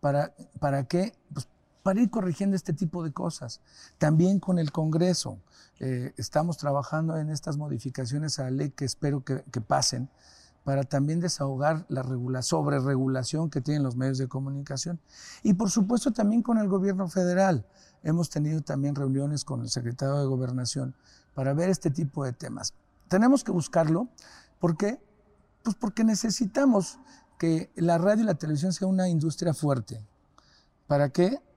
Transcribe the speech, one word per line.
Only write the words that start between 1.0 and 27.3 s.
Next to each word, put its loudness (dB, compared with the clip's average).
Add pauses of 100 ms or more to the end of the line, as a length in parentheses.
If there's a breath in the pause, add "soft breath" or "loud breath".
Pues -10 (360)
para 2
ir 4
corrigiendo 0
este -2
tipo -4
de -6
cosas. -8 (380 loud breath)
También 6
con 0
el 0
Congreso, 0 (420 soft breath)
eh, -4
estamos -2
trabajando -2
en -4
estas -6
modificaciones -6
a -4
la -4
ley -2
que -8
espero -2
que, -6
que -4
pasen, 0 (540 soft breath)
para 0
también 0
desahogar -2
la -4
regula-, -4
sobreregulación 0
que -2
tienen 0
los -2
medios 0
de -2
comunicación. -6 (440 loud breath)
Y 6
por 2
supuesto 2
también 2
con 2
el 2
gobierno 0
federal. 2 (340 soft breath)
Hemos 2
tenido 0
también -2
reuniones 0
con -6
el -6
secretario -2
de 0
Gobernación -2 (400 soft breath)
para 0
ver 2
este 0
tipo -2
de -4
temas. -10 (360)
Tenemos 6
que -4
buscarlo. 2 (500 loud breath)
¿Por 2
qué? -2 (600)
Pues -4
porque -2
necesitamos 2 (400 loud breath)